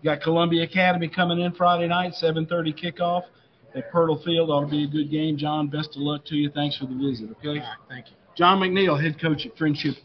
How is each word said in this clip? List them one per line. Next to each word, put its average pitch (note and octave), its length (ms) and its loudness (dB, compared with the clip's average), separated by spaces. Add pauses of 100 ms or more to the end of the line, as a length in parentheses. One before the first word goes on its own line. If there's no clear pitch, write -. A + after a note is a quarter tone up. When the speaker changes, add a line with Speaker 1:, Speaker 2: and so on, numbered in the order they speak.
Speaker 1:
You D3+ 80 0
got D3 120 -2
Columbia E3 420 2
Academy F3+ 440 2
coming F3 320 0
in F3 140 0
Friday F3 340 2
night, F3 280 -2
seven D#3+ 300 0
thirty D#3+ 280 -2
kickoff F3 500 -4 (500)
at C3 200 -8
Pirtle E3 320 2
Field. E3 240 4
Ought C#3+ 160 2
to - 20 -6
be D3 160 0
a D3 40 -2
good D3 220 -2
game. D#3 280 0
John, D3+ 320 -2
best D3+ 260 -6
of C#3 60 -8
luck D3 240 -4
to D#3+ 100 -6
you. D3 140 2
Thanks D3 280 -4
for C3+ 80 -8
the C3 100 -6
visit, B2+ 360 -4
okay? D3 160 -12
Speaker 2:
All D3 80 -4
right, D3 220 -10 (100)
thank B2 220 -16
you. - 60 -20 (200)
Speaker 1:
John F3+ 240 6
McNeil, F#3 420 2
head D#3 200 -2
coach D#3 240 -2
at - 120 -16
Friendship D3 480 0